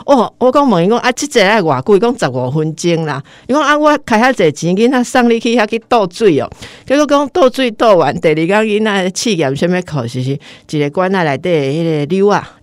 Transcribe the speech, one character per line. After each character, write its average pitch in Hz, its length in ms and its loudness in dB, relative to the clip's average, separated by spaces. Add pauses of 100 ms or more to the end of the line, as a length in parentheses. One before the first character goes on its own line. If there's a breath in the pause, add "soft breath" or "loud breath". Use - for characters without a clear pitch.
哦， 247 320 2
我 254 160 0
讲 285 160 2
问 175 160 2
伊 190 60 2
讲， 233 80 2
啊， 247 140 -2
这 285 140 -6
个 196 220 2
爱 214 140 2
偌 135 200 0
久？ 208 140 2
伊 - 20 4
讲 233 200 0
十 160 100 -2
五 127 220 -4
分 156 260 -4
钟 165 300 -2
啦。 143 160 -8 (240 loud breath)
伊 240 80 -2
讲 302 80 2
啊， 294 160 2
我 294 260 4
开 220 160 2
遐 262 100 4
济 170 220 0
钱， 175 240 -2
囡 233 140 2
仔 247 120 0
送 240 280 2
你 233 100 0
去 233 160 0
遐 214 100 2
去 226 220 -6
倒 220 220 2
水 190 280 2
哦。 117 120 -4 (340 loud breath)
结 262 140 -2
果 294 80 2
讲 285 240 0
倒 269 180 2
水 247 220 -2
倒 220 260 2
完， 147 240 2
第 175 80 0
二 156 60 2
天 160 120 -2
囡 214 380 0
仔 196 300 -2
试 214 220 -2
验 139 200 -2
什 175 100 -2
么 180 140 0
课， 151 220 -6
就 123 200 -6
是 135 160 -4 (320 loud breath)
一 151 80 -4
个 143 120 -2
馆 185 240 -2
啊 190 80 0
内 143 160 -2
底 180 120 -4
的 165 80 2 (140)
迄 165 100 -4
个 151 320 -2
溜 196 140 2
啊， 175 180 0 (160)